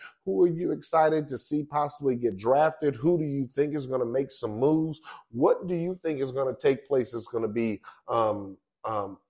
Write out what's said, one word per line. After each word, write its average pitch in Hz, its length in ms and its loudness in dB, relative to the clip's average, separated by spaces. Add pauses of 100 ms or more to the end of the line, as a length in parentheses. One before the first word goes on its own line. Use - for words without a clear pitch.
(260)
Who 190 180 2
are 175 60 8
you 165 220 -2
excited 156 580 2
to 127 80 -6
see 151 260 -4
possibly 143 520 -2
get 117 220 0
drafted? 139 580 2
Who 160 240 2
do 156 40 -2
you 139 320 -2
think 147 200 0
is 139 100 -4
gonna 127 200 -2
make 131 260 -2
some 110 280 -6
moves? 156 400 2 (320)
What 180 360 2
do 175 80 -2
you 180 280 -4
think 156 160 -2
is 131 120 -2
gonna 131 280 -2
take 139 280 2
place 131 240 0
that's 117 160 -8
gonna 113 200 -2
be, 110 340 -2 (280)
um, 104 480 -2 (260)
um, 101 360 -6 (100)